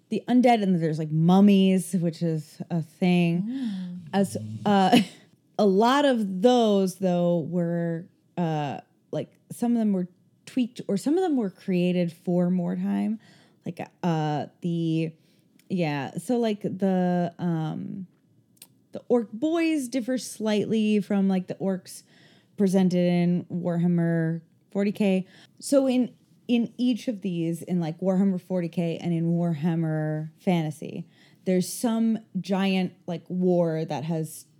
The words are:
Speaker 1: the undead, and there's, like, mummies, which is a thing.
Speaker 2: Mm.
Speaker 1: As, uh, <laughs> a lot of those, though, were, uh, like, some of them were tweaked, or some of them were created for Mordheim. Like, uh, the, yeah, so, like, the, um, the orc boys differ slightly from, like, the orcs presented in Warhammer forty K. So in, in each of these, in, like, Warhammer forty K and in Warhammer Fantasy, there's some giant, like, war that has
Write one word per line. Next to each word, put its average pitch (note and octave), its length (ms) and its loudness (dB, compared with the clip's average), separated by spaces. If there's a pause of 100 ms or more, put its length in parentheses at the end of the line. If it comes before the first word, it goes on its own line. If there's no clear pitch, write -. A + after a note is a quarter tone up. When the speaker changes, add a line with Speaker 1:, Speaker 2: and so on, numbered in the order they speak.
Speaker 1:
the - 180 -4
undead, A#3+ 380 6
and F3+ 180 2
there's, D#3 160 0
like, D#3 140 -4
mummies, F#3+ 840 6
which E3+ 300 -2
is D#3+ 360 -4 (120)
a E3 100 -2
thing. F3 680 2
Speaker 2:
Mm. F#3+ 500 -6 (140)
Speaker 1:
As, G3 240 0 (300)
uh, G3+ 400 4
<laughs> - 40 -18 (460)
a G#3+ 80 2
lot A#3 400 4
of G3+ 380 0
those, G#3 540 4
though, F3 420 2 (100)
were, E3+ 580 -4 (300)
uh, D3+ 440 -2 (320)
like, D3 180 -6 (220)
some A#3+ 180 -4
of A#3 80 0
them G#3+ 140 0
were F3+ 160 -2 (380)
tweaked, - 420 -4
or G3+ 80 -2
some C#4 200 0
of F#4 60 0
them D#4+ 140 0
were A3 120 -2
created F3+ 640 0
for F3 380 -2
Mordheim. G3 680 -2 (460)
Like, - 140 -10 (240)
uh, D3+ 440 -2 (160)
the, E3 500 -2 (580)
yeah, D3 480 -4
so, A#3+ 200 -2
like, A3 240 -2
the, F3+ 760 0
um, E3+ 720 -6 (840)
the - 160 -12
orc A#3 260 0
boys D#4 540 -2
differ B3+ 320 -4
slightly G#3+ 800 0
from, G3 300 0
like, F#3 180 0
the - 80 -10
orcs F#3 480 -6 (540)
presented F#3 500 2
in F3 380 2
Warhammer E3+ 960 0 (320)
forty G3+ 180 0
K. F#3+ 340 0 (360)
So C4+ 260 2
in, B3+ 240 2 (380)
in A#3+ 300 0
each B3 280 0
of G#3 140 -6
these, E3+ 420 -4
in, F3+ 160 -2
like, E3 220 -4
Warhammer F#3 400 2
forty F3+ 280 -4
K E3+ 320 -4
and F3 140 -2
in E3 220 0
Warhammer D#3 920 -2 (100)
Fantasy, E3+ 640 -4 (380)
there's F#3 280 0
some A3+ 460 -2 (220)
giant, F#3+ 520 -2 (140)
like, E3+ 220 -8
war F3 560 0
that D3+ 180 -6
has D#3+ 440 -6 (140)